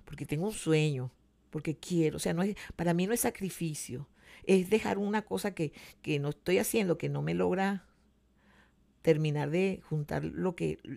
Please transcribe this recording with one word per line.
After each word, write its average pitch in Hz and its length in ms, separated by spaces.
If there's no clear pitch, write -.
porque 143 220
tengo 156 200
un 214 60
sueño, 151 640
porque 151 280
quiero. 165 400
O - 20
sea, 175 140
no 170 100
es, 202 120
para 170 180
mí 180 140
no 226 60
es 240 80
sacrificio. 165 880
Es 185 260
dejar 202 280
una 208 240
cosa 196 320
que, 156 180
que 147 180
no 143 100
estoy 180 280
haciendo, 202 400
que - 100
no 143 140
me 160 120
logra 185 520
terminar 151 480
de 190 320
juntar 151 420
lo 175 300
que, 160 240